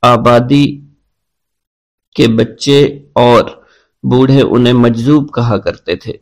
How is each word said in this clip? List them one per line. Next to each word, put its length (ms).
آبادی 600
کے 120
بچے 520
اور 280
بوڑھے 360
انہیں 360
مجذوب 580
کہا 240
کرتے 380
تھے 260